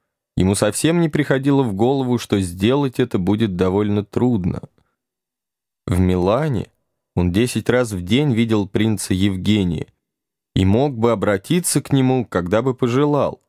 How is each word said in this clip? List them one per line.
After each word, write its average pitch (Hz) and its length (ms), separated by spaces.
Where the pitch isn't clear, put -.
Ему 190 180
совсем 170 460
не 165 100
приходило 139 520
в 113 120
голову, 123 440
что 104 220
сделать 107 580
это 123 200
будет 101 360
довольно 101 500
трудно. 110 580
В 92 140
Милане... 92 720
Он 87 180
десять 110 360
раз 120 240
в 90 100
день 127 300
видел 110 340
принца 107 460
Евгения 95 760
и 92 100
мог 120 320
бы 113 160
обратиться 107 680
к - 100
нему, 131 320
когда 92 380
бы 131 120
пожелал. 131 760